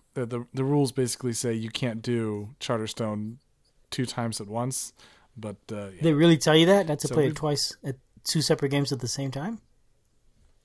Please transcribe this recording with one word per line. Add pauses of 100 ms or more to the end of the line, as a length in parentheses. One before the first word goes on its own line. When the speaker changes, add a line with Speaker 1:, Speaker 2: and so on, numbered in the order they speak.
(160)
Speaker 1:
the,
the,
the
rules
basically
say
you
can't
do (100)
Charterstone (540)
two
times
at
once. (440)
But, (160)
uh,
yeah.
Speaker 2:
They
really
tell
you
that?
Not
to
Speaker 1:
So
Speaker 2:
play
it
Speaker 1:
we've
Speaker 2:
twice (100)
at (280)
two
separate
games
at
the
same
time? (1040)